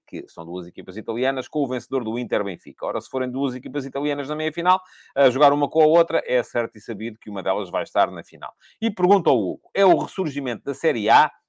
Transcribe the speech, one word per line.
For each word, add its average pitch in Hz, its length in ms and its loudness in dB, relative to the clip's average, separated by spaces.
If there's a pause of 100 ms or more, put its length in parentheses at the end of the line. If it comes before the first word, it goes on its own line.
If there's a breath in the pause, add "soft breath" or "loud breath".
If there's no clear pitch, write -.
que 85 220 -12
são 85 160 -16
duas 87 220 -10
equipas 92 320 -16
italianas, 123 500 -4
com 151 120 -4
o 135 80 -2
vencedor 127 360 -4
do 110 140 -4
Inter-Benfica. 98 680 -6
Ora, 107 160 -4
se - 80 -16
forem 127 220 -6
duas 131 240 -4
equipas 131 320 -8
italianas 143 420 -6
na 151 80 -6
meia-final, 165 420 0 (360 loud breath)
a 135 160 6
jogar 143 240 6
uma 147 160 0
com 160 100 2
a 156 60 6
outra, 165 400 4
é 123 160 0
certo 117 340 -4
e 107 40 -18
sabido 110 380 -10
que - 120 -16
uma 98 120 -8
delas 95 280 -2
vai 90 120 -2
estar 92 280 0
na 87 120 -12
final. 73 300 -16 (280 soft breath)
E 226 100 -2
pergunta 180 400 4
ao 131 80 4
Hugo: 90 340 -6
é 196 140 4
o 170 100 6
ressurgimento 139 680 -6
da 139 100 -6
Série 120 340 -2
A 135 220 6 (180)